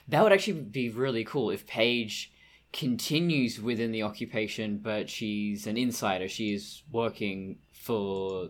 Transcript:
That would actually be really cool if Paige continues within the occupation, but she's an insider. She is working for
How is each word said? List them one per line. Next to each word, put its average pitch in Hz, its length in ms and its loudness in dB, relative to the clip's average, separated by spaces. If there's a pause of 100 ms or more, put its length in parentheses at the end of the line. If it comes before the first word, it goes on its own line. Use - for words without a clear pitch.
That 147 160 6
would 208 80 8
actually 190 280 4
be 120 280 -2
really 113 360 0
cool 117 260 0
if 101 160 -4
Paige 120 640 2 (400)
continues 139 880 2
within 113 320 0
the 110 100 0
occupation, 107 760 -2
but 107 320 -4
she's 104 560 -4
an 110 100 -2
insider. 110 500 0
She 104 280 -2
is - 360 -10
working 104 680 -2 (140)
for 95 760 -2